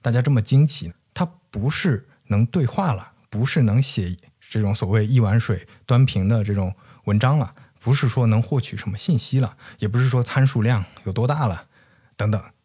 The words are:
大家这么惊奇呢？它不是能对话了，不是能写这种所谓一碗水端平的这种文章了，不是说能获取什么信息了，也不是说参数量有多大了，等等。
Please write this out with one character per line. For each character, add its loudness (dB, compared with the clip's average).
大 -2
家 2
这 0
么 2
惊 4
奇 -6
呢？ -12
它 -4
不 -4
是 -2
能 2
对 0
话 -2
了， -10
不 -2
是 0
能 2
写 -4
这 -6
种 0
所 -4
谓 2
一 2
碗 4
水 -4
端 4
平 0
的 0
这 -2
种 -2
文 2
章 2
了， -4
不 0
是 0
说 0
能 4
获 -2
取 -10
什 -8
么 -8
信 0
息 -2
了， -4
也 -2
不 0
是 2
说 0
参 2
数 0
量 0
有 -6
多 0
大 0
了， -6
等 0
等。 -2